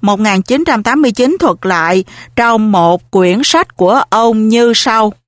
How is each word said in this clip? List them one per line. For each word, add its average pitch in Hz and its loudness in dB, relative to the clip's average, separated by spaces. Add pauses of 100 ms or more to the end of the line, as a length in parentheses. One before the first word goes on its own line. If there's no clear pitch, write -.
một 202 -2
nghìn 202 0
chín 277 -2
trăm 233 -2
tám 277 0
mươi 247 2
chín 254 0
thuật 214 0
lại 185 -2 (320)
trong 226 0
một 175 0
quyển 185 2
sách - -2
của 190 0
ông 220 0
như 233 2
sau. 220 0 (140)